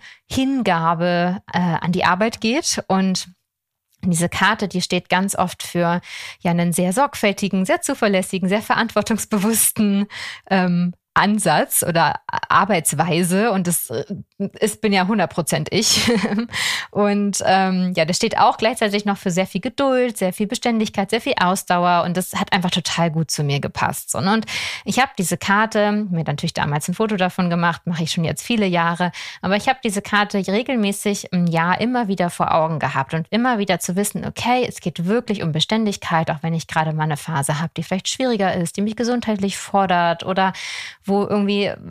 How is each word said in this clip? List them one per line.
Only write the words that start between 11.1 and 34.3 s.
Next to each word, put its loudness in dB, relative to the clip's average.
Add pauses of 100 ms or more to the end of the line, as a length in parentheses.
Ansatz 2
oder 2
A-, -4
Arbeitsweise. 2
Und 0
das, -2
äh, -4 (560)
ist, -2
bin 2
ja 4
hundert 0
Prozent -2
ich. 2 (400)
<laughs> -6
Und, 0
ähm, 4
ja, 4
das -2
steht 0
auch 4
gleichzeitig 0
noch 0
für -4
sehr 2
viel -4
Geduld, 0
sehr 0
viel -2
Beständigkeit, -2
sehr 0
viel -2
Ausdauer. 2
Und -2
das -4
hat -2
einfach 2
total 0
gut 0
zu -2
mir 0
gepasst, -2
so, -4
ne? 2
Und 0 (380)
ich -2
hab 0
diese 0
Karte, 2
mir -2
natürlich -4
damals -2
ein -2
Foto -2
davon 0
gemacht, 0
mache -2
ich -4
schon -2
jetzt -4
viele 0
Jahre. 0 (280)
Aber 0
ich 0
hab 0
diese -2
Karte 0
regelmäßig -2
im 2
Jahr 2
immer 0
wieder 0
vor 0
Augen 2
gehabt -2
und -4
immer 0
wieder 0
zu -4
wissen, -2
okay, 0